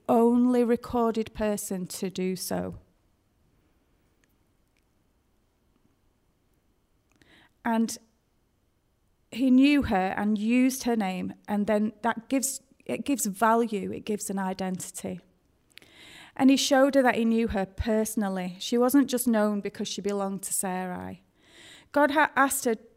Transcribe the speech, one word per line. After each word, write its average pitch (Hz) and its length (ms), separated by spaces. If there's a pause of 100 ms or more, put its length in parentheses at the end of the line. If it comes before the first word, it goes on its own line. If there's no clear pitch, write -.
only 240 540
recorded 226 680
person 202 540
to - 220
do 185 260
so. 180 440 (4000)
And 226 340 (1300)
he 254 200
knew 269 320
her 190 340
and 208 200
used 247 460
her 240 120
name, 190 380 (140)
and 208 200
then 214 340
that 226 280
gives, - 320 (240)
it - 200
gives 277 200
value, 214 680
it - 140
gives 208 240
an 196 100
identity. 185 800 (1160)
And 262 140
he 269 80
showed 269 380
her 269 80
that 247 120
he 233 100
knew 226 240
her 190 180
personally. 196 920
She - 180
wasn't 254 300
just 247 200
known 208 340
because 202 260
she - 140
belonged 196 420
to - 100
Sarai. 185 680 (720)
God 285 200
ha-, 294 240
asked 269 300
her, 226 100 (220)